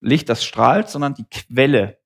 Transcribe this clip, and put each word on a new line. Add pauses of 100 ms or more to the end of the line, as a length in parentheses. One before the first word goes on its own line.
Licht,
das
strahlt,
sondern
die
Quelle